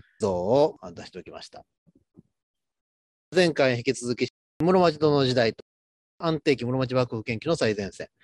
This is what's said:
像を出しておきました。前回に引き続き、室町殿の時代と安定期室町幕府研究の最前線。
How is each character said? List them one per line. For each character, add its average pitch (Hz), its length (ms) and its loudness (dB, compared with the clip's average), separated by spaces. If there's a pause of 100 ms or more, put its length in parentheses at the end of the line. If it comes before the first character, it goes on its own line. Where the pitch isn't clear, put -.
(180)
像 101 140 -2
を 110 440 2 (160)
出 - 140 -18
し - 40 -20
て 92 100 -16
お - 20 -20
き - 80 -20
ま 73 100 -18
し - 80 -20
た。 - 160 -20 (1700)
前 170 180 4
回 135 200 2
に 120 60 -2
引 117 60 -8
き 135 80 0
続 120 240 -4
き、 - 160 -2 (280)
室 185 200 4
町 165 180 4
殿 151 160 2
の 139 100 4
時 127 120 0
代 113 180 2
と - 100 -20 (540)
安 160 220 -2
定 143 160 2
期 120 80 -8
室 127 120 -4
町 127 180 -4
幕 127 220 -2
府 107 60 -8
研 113 160 -6
究 143 100 -8
の 170 60 2
最 110 220 0
前 98 160 -6
線。 - 160 -16 (160)